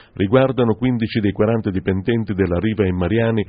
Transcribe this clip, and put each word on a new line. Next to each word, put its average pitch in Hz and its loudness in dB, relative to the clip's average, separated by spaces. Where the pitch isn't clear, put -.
Riguardano 117 2
quindici 117 -2
dei 101 2
quaranta 107 0
dipendenti 98 -2
della 90 0
Riva 107 0
e 92 0
Mariani, 107 0